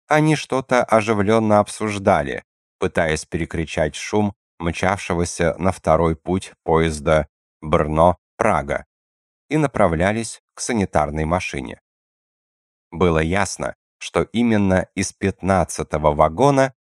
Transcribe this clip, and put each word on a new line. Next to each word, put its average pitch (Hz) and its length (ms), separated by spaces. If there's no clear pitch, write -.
Они 151 280
что-то 131 480
оживленно 107 760
обсуждали, 98 840
пытаясь 82 460
перекричать 80 720
шум 104 400
мчавшегося 85 1000
на 92 140
второй 82 420
путь - 380
поезда 80 640
Брно-Прага, 78 1200
и 147 80
направлялись 107 840
к - 60
санитарной 78 640
машине. 76 560
Было 85 280
ясно, 80 560
что - 240
именно 101 720
из 98 180
пятнадцатого 87 1000
вагона 127 600